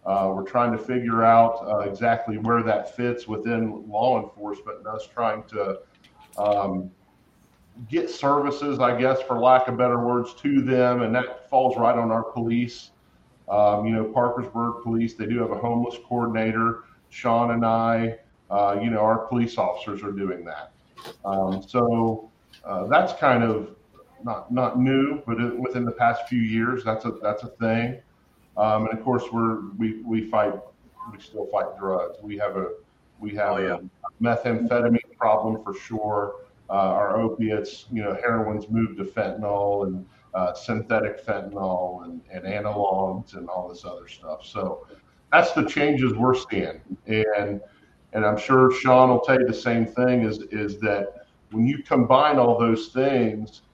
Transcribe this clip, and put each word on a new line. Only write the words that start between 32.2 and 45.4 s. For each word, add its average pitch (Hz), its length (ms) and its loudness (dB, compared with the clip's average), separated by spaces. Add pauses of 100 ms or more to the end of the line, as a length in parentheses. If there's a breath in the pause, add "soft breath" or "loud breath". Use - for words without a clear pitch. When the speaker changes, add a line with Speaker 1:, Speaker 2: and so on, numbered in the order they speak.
Speaker 1:
We 104 160 -10
have 98 200 -4
a, 95 160 -4 (460)
we 104 180 -10
have 104 160 0
Speaker 2:
Oh, 101 60 0
yeah. 92 200 -2
Speaker 1:
a - 440 -10
methamphetamine 117 960 0
problem 110 480 0
for 101 80 -8
sure. 104 640 -4 (340 loud breath)
Uh, 92 40 -6
our 98 480 2
opiates, 110 680 -2
you 113 120 -4
know, 101 120 -2
heroin's 107 540 -2
moved 110 300 0
to 98 60 -4
fentanyl 101 840 -2
and, 92 200 -8 (280 soft breath)
uh, 90 180 0
synthetic 113 720 -4
fentanyl 95 800 -6
and, - 160 -14 (100)
and 92 140 -14
analogs 98 920 -2
and 87 120 -14
all 90 200 -8
this 87 160 -18
other 87 220 -14
stuff. 78 400 -14
So 98 400 -8 (460 loud breath)
that's 170 200 6